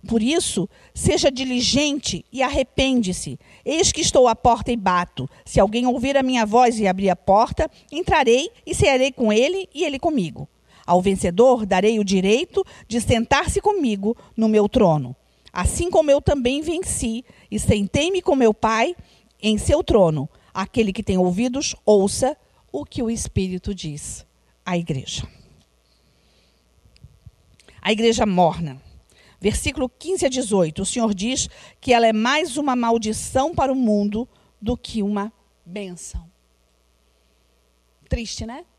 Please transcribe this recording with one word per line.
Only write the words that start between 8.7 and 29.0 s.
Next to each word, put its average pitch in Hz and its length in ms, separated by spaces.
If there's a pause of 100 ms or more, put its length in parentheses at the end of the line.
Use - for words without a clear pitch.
cearei 269 380
com 214 220
ele 349 400
e 294 100
ele 285 160
comigo. 202 480 (380)
Ao 180 160
vencedor 208 640
darei 202 340
o 208 60
direito 202 600 (220)
de 226 140
sentar-se 277 580
comigo 240 560 (180)
no 220 140
meu 214 220
trono. 151 440 (380)
Assim 320 400
como 320 180
eu 285 120
também 277 400
venci 302 640 (260)
e 208 80
sentei-me 285 640
com 359 120
meu 233 200
Pai 226 420 (480)
em 214 140
seu 294 260
trono. 156 460 (240)
Aquele 196 400
que 208 100
tem 185 140
ouvidos, 214 580 (100)
ouça 208 520 (340)
o 294 140
que - 180
o 226 60
Espírito 190 680
diz - 500 (400)
à 180 120
igreja." 165 500 (2500)
A 196 120
igreja 226 340
morna. 170 560 (580)